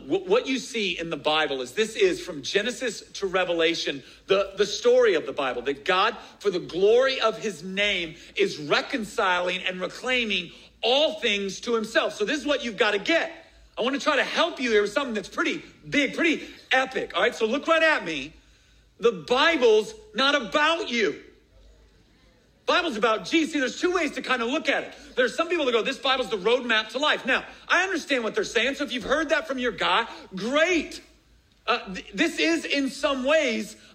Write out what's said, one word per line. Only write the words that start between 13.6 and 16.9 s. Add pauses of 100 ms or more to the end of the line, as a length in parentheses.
I
wanna
try
to
help
you
here
with
something
that's
pretty (280)
big,
pretty (280)
epic.